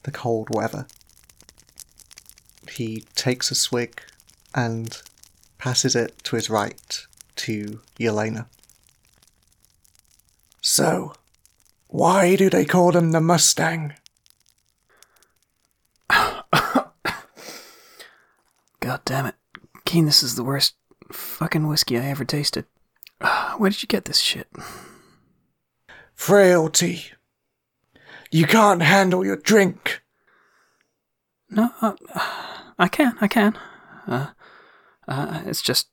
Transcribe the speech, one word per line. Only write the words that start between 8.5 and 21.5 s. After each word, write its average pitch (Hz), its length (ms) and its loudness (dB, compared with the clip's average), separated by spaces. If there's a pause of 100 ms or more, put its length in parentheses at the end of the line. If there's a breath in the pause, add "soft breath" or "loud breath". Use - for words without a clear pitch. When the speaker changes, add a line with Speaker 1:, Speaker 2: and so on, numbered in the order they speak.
Speaker 1:
"So, - 520 0 (760)
why 185 460 4
do 190 140 4
they 180 160 2
call 180 260 4
them 165 200 4
the 160 100 2
Mustang?" 160 720 0 (2250 soft breath)
Speaker 2:
<coughs> - 0 -
God - 840 -2 (2000 loud breath)
damn 135 220 -4
it. - 80 -8 (500)
Keen, 165 200 4
this 147 180 4
is 117 100 -6
the 123 100 -4
worst 135 300 -2 (400)
fucking - 540 -4